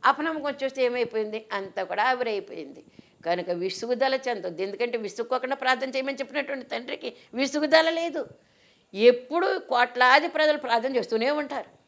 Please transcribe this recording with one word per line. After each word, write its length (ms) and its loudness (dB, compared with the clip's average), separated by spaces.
అపనమ్మకం 420 0
వచ్చేస్తే 380 -2
ఏమైపోయింది? 680 -2
అంతా 320 -6
కూడా 200 -2
ఆవిరైపోయింది. 800 -4
కనుక 240 -2
విసుగుదల 680 -2
చెందొద్దు. 340 -4
ఎందుకంటే 360 -4
విసుక్కోకుండా 580 -4
ప్రార్థన 340 0
చేయమని 260 -4
చెప్పినటువంటి 500 -6
తండ్రికి 460 -8
విసుగుదల 560 4
లేదు. 360 -4
ఎప్పుడు 640 4
కోట్లాది 680 4
ప్రజలు 300 2
ప్రార్థన 380 0
చేస్తూనే 340 0
ఉంటారు 380 -4